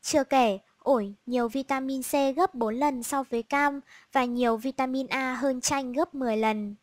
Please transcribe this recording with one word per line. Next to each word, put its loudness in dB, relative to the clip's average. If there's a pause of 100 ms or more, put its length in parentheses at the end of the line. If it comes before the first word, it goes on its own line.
Chưa 2
kể, 4 (200)
ổi 2 (120)
nhiều 0
vitamin -4
C -6 (240)
gấp 2
bốn -2
lần 0
so -4
với -4
cam 0 (320)
và 2
nhiều 0
vitamin -2
A -2
hơn 0
chanh -2
gấp -2
mười -2
lần. 0